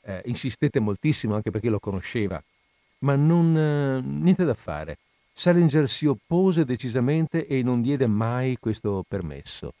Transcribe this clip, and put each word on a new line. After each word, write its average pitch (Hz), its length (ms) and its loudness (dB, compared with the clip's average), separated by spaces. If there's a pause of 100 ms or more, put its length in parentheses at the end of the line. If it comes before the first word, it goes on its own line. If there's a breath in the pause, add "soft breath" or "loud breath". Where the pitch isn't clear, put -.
eh, 95 240 -10
insistette 123 540 -2
moltissimo 107 560 0
anche 107 160 -4
perché 110 180 -2
lo 104 100 0
conosceva, 98 640 -4 (580)
ma 139 160 2
non, 165 420 4
eh, 143 440 0
niente 156 440 0
da 131 80 0
fare. 78 440 -8 (360)
Salinger 156 560 4
si - 160 -4
oppose 170 580 2
decisamente 131 840 0
e 135 160 0
non 123 180 0
diede 131 260 0
mai 120 520 0
questo 101 480 -2
permesso. 73 720 -8